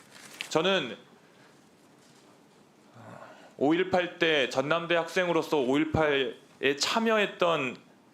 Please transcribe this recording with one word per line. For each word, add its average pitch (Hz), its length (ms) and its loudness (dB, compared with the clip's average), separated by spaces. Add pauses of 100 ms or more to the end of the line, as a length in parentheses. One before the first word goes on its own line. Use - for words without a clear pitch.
(480)
저는 160 460 0 (2500)
오일팔 175 640 0
때 156 300 2
전남대 160 460 0
학생으로서 165 680 0
오일팔에 143 1160 0
참여했던 185 1000 0 (360)